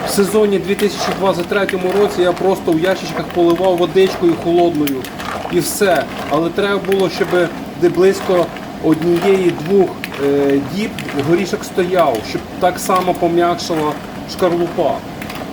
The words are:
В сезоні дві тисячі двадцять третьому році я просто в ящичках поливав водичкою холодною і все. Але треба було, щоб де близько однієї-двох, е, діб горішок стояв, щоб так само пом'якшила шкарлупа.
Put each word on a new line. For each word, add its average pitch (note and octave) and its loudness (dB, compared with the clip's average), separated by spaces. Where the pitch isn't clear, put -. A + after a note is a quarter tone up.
В - -4
сезоні G3+ 2
дві F3 -2
тисячі G3 -2
двадцять F3 0
третьому F#3 -2
році G3 2
я F3+ 4
просто F3+ 0
в D#3+ 2
ящичках F3 -2
поливав F3 2
водичкою F3+ 2
холодною D3+ 2
і F3 2
все. D#3+ 0
Але E3 0
треба G3+ 0
було, F#3+ 2
щоб F3+ -2
де F3 4
близько F3+ 2
однієї-двох, E3+ 2
е, C#3 2
діб G#3 -2
горішок F#3 0
стояв, F3 2
щоб - -4
так F3+ 2
само F#3 0
пом'якшила E3+ 0
шкарлупа. E3+ 0